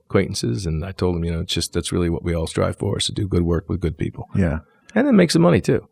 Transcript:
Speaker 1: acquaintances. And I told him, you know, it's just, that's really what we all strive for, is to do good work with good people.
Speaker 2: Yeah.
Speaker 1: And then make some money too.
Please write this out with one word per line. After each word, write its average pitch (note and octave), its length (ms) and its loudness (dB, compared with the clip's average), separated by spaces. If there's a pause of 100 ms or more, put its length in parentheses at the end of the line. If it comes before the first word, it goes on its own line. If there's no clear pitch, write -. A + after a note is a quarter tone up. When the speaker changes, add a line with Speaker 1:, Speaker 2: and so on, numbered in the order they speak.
Speaker 1:
acquaintances. G#2 600 -2
And D#2 180 -2
I F#2+ 60 -8
told F2+ 240 0
him, E2+ 100 -2
you E2+ 60 -2
know, E2 120 -2
it's - 120 -6
just, - 180 -4
that's F2 200 -4
really F2+ 180 2
what E2 140 -2
we F2 100 -2
all D#2+ 140 -2
strive F#2 280 -2
for, G#2 220 -2
is - 80 -2
to - 60 -6
do G2+ 160 -4
good F2+ 160 2
work E2 240 0
with F#2 120 -4
good D#2 160 -2
people. - 380 -6
Speaker 2:
Yeah. E2 240 2 (380)
Speaker 1:
And C4 100 4
then C4+ 80 4
make F3 160 6
some E3 120 4
money E3+ 180 6
too. - 320 0